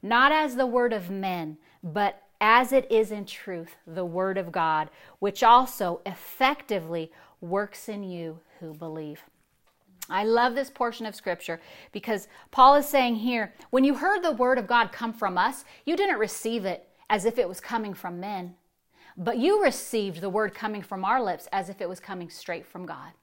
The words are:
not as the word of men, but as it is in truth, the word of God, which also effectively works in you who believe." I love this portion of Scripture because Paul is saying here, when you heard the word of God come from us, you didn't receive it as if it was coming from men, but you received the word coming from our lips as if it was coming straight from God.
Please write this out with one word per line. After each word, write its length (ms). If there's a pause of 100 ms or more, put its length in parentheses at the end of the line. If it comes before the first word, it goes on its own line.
not 300
as 240
the 100
word 260
of 180
men, 480 (220)
but 440 (180)
as 300
it 180
is 220
in 140
truth, 500 (100)
the 200
word 320
of 120
God, 380 (300)
which 240
also 640
effectively 1040 (300)
works 440
in 160
you 380 (180)
who 140
believe." 520 (840)
I 160
love 300
this 160
portion 340
of 100
Scripture 460 (320)
because 340 (240)
Paul 260
is 120
saying 280
here, 380 (140)
when 160
you 100
heard 300
the 80
word 260
of 80
God 240
come 220
from 240
us, 300 (180)
you 120
didn't 220
receive 460
it 240 (220)
as 160
if 120
it 80
was 140
coming 320
from 260
men, 380 (640)
but 180
you 260
received 600
the 80
word 240
coming 260
from 240
our 180
lips 300
as 160
if 140
it 80
was 100
coming 300
straight 360
from 200
God. 260 (100)